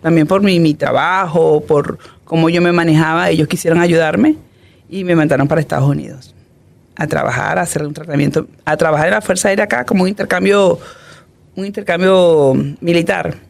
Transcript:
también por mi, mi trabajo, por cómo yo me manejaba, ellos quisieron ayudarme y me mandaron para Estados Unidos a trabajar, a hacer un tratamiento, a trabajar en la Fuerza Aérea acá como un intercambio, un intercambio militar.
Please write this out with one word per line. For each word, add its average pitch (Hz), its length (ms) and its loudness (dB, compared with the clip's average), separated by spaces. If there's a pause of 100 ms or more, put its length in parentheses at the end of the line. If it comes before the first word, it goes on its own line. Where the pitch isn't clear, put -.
también 165 260 2
por 185 140 0
mi, 190 180 2
mi 160 140 2
trabajo, 156 880 0
por 151 380 -2 (260)
cómo - 240 0
yo 175 140 0
me 175 100 2
manejaba, 165 560 2
ellos 160 180 0
quisieron 165 320 0
ayudarme 175 580 2 (520)
y 190 160 -8
me 175 100 0
mandaron 147 340 2
para 160 120 0
Estados 143 260 -2
Unidos - 480 -6 (640)
a 156 100 -4
trabajar, 151 520 -2
a - 20 -2
hacer 160 260 -4
un 147 60 -10
tratamiento, 151 540 -4 (180)
a 151 140 -2
trabajar 156 300 0
en 185 40 0
la 214 80 -2
Fuerza 196 300 -2
Aérea 202 160 0
acá 247 180 -4
como 190 200 0
un 185 40 0
intercambio, 190 680 0 (800)
un 190 100 -8
intercambio 180 880 2 (260)
militar. 170 540 0 (160)